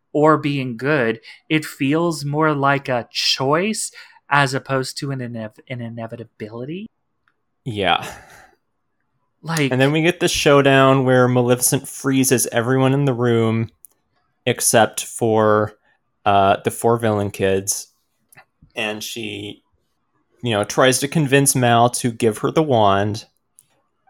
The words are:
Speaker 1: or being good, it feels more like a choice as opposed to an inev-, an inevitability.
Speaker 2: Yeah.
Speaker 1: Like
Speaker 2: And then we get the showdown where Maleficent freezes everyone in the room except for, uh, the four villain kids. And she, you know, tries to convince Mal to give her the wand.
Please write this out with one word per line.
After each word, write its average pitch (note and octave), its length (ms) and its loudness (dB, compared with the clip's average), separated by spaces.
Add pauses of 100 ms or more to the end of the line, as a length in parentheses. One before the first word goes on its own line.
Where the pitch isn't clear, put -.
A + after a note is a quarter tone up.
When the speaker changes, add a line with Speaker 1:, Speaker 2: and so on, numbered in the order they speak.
(140)
Speaker 1:
or D3+ 240 4
being C#3 400 -6
good, B2 440 -2 (280)
it D#3 160 0
feels D3+ 600 -2
more D3+ 320 0
like C#3 320 0
a B2 240 -4
choice F3 800 -2 (400)
as C#3 220 0
opposed C3+ 420 -6
to C#3 140 -8
an C3+ 80 -8
inev-, A#2 480 -12
an B2 140 -12
inevitability. A#2 1040 -12 (800)
Speaker 2:
Yeah. F#2 440 -2 (1300)
Speaker 1:
Like D3+ 300 -4
Speaker 2:
And B2+ 80 -2
then C#3 100 4
we D#3 120 0
get E3+ 180 0
the F3 80 0
showdown C3+ 760 4
where B2+ 220 4
Maleficent B2 640 0
freezes C3+ 640 0
everyone C3 420 0
in C#3+ 120 0
the C3+ 60 0
room A2+ 580 0 (760)
except - 580 0
for, G#2+ 680 2 (520)
uh, G2+ 400 4
the A2+ 60 0
four A#2 260 0
villain G#2+ 360 -2
kids. F#2+ 560 -2 (880)
And G#2+ 260 -6
she, G#2 600 -12 (800)
you A#2+ 100 -2
know, G2+ 100 2
tries B2+ 380 2
to C#3+ 80 -4
convince C#3 480 2
Mal A#2+ 340 4
to A#2+ 220 -4
give A2 260 -2
her - 140 -2
the D#3+ 100 0
wand. G#2+ 640 2 (840)